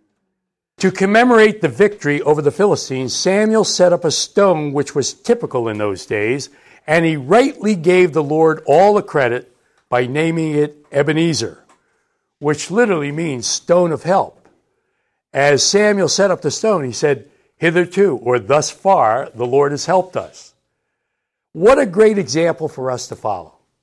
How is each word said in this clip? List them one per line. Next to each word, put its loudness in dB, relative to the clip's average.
To 0
commemorate 4
the 0
victory 0
over 2
the 0
Philistines, -2
Samuel 0
set 2
up 0
a 0
stone 0
which -4
was -2
typical -2
in -6
those -4
days, -4
and 2
he 0
rightly 0
gave 2
the 0
Lord 0
all 4
the 0
credit -4
by 0
naming -2
it -2
Ebenezer, -2
which -4
literally 0
means -6
stone 0
of -6
help. -4
As 2
Samuel 0
set 0
up -4
the -4
stone, -2
he -6
said, -2
"Hitherto, 0
or 0
thus 0
far, 0
the -6
Lord 2
has -8
helped -2
us." -14
What 4
a 2
great 2
example -2
for -8
us -6
to -14
follow. -8